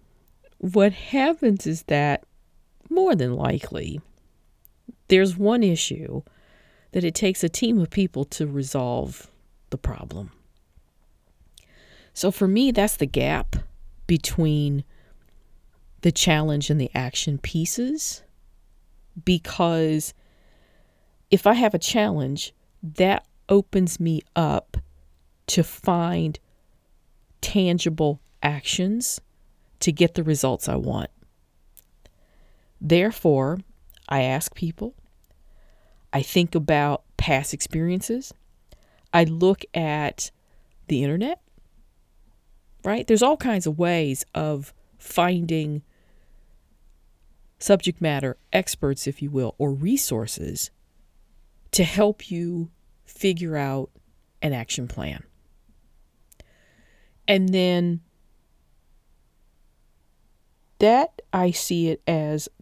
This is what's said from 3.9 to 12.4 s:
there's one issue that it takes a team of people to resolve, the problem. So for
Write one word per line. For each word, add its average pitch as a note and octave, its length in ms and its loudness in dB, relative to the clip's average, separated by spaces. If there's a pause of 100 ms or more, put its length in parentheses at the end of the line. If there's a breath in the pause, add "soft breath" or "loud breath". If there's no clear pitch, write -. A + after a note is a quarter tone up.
there's F#3 280 6
one G#3+ 280 2
issue D#3+ 580 -2 (720 soft breath)
that F3+ 100 -2
it E3+ 140 -2
takes F#3+ 260 0
a E3+ 60 2
team A3+ 320 0
of D#3+ 100 0
people F3+ 360 -2
to - 200 -6
resolve, C3+ 840 -4 (420)
the C3+ 80 -6
problem. F#2+ 520 -8 (1800 soft breath)
So F#3+ 180 -2
for F#3+ 180 2